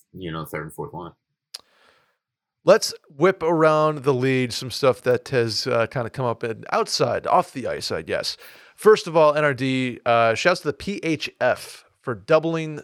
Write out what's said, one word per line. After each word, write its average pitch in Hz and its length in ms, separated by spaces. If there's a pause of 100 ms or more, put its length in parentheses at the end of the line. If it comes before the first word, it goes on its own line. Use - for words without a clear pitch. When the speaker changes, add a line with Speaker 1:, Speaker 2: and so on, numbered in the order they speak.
(140)
Speaker 1:
you 87 180
know, 80 140
third 78 160
and 78 100
fourth 76 220
line. 85 180 (1500)
Speaker 2:
Let's 196 300 (160)
whip 165 320
around 156 640
the 143 100
league, 127 380
some 131 180
stuff 127 320
that 123 260
has, 117 380
uh, 117 220
kinda 117 200
come 131 180
up 117 160
in, 110 300
outside, 139 540
off - 260
the 120 140
ice, 76 260
I 82 80
guess. - 380 (380)
First 214 300
of 160 80
all, 151 200
N 151 100
R 143 80
D, 131 540
uh, 117 280
shouts 175 280
to 151 60
the 139 40
P - 300
H 160 260 (100)
F - 460 (160)
for 123 140
doubling 156 680